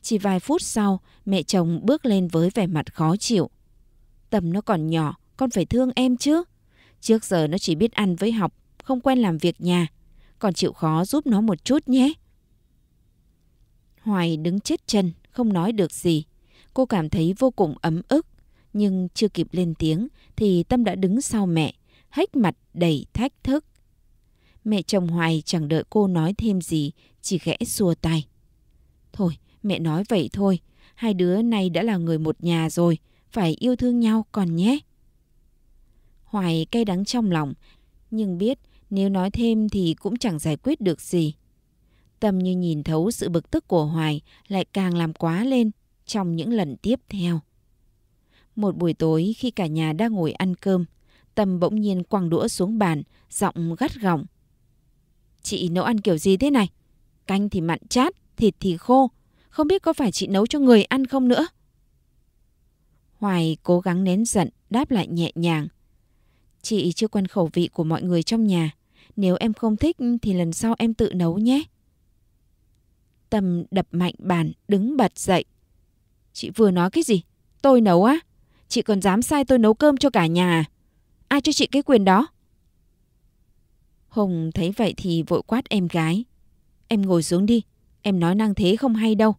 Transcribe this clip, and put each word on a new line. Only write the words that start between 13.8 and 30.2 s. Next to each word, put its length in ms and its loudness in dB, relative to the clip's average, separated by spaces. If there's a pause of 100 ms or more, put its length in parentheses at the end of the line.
Hoài 360 0
đứng 240 -2
chết 260 -6
chân, 260 0 (180)
không 220 -2
nói 200 0
được 200 0
gì. 320 -2 (500)
Cô 120 2
cảm 220 -2
thấy 300 0
vô 120 2
cùng 300 0
ấm 280 -2
ức, 180 0 (460)
nhưng 420 -2
chưa 140 0
kịp 240 -4
lên 220 -2
tiếng 340 -2 (280)
thì 260 2
Tâm 220 0
đã 100 -2
đứng 260 0
sau 260 -2
mẹ, 280 0 (360)
hếch 260 -2
mặt 180 2 (200)
đầy 380 0
thách 200 -4 (100)
thức. 220 -2 (1000)
Mẹ 180 0
chồng 260 0
Hoài 360 0
chẳng 240 -2
đợi 220 0
cô 160 2
nói 320 0
thêm 220 0
gì, 320 -4 (300)
chỉ 160 -4
khẽ 180 -4 (100)
xua 280 0
tay. 320 -2 (840)
"Thôi, 260 -4 (240)
mẹ 160 -2
nói 300 -2
vậy 240 0